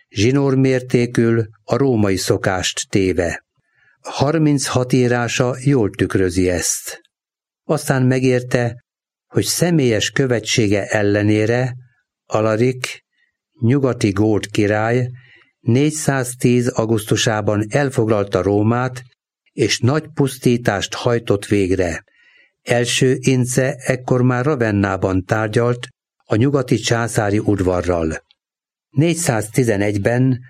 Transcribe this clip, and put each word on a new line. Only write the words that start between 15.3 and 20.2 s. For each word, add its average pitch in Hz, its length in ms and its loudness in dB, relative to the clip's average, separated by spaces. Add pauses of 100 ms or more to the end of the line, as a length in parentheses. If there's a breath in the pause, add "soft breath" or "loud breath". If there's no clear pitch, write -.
négyszáztíz 127 1080 0
augusztusában 107 1000 0
elfoglalta 110 720 0
Rómát, 113 640 0 (480)
és - 280 -2
nagy 151 340 0
pusztítást 120 800 0